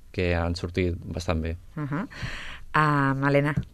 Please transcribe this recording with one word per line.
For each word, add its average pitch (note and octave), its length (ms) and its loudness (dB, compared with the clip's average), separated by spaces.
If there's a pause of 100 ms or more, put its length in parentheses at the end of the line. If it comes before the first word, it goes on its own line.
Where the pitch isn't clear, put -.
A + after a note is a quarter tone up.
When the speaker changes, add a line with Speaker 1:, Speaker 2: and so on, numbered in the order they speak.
(120)
Speaker 1:
que F2+ 220 2
han E2+ 200 2
sortit F2+ 440 0
bastant F2 440 -2
bé. E2 140 -2 (200)
Speaker 2:
Ahà. D3 300 -4 (680)
Ah, D3 400 4 (120)
Helena, C#3+ 280 4 (200)